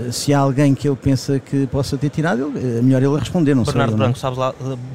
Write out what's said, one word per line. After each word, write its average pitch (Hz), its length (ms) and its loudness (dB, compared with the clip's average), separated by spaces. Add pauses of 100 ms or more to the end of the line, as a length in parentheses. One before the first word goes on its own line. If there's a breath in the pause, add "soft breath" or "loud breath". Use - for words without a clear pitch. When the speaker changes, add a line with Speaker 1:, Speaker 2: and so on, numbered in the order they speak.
Speaker 1:
Eh, 120 100 -8
se 143 240 0
há 143 60 4
alguém 139 340 2
que 135 140 -2
ele 135 80 0
pensa 135 420 0
que 139 300 -2
possa 135 280 -4
ter 139 140 -2
tirado, 226 460 -2
ele, 120 220 -2
é 120 40 0
melhor 131 200 6
ele 139 160 2
responder, 147 360 0
não 120 100 2
sei, - 100 -2
Speaker 2:
Bernardo 135 180 2
Speaker 1:
eu 110 60 0
não 135 80 2
Speaker 2:
Blanco, 123 120 0
sabe 127 200 -4
lá, 131 160 -2 (400)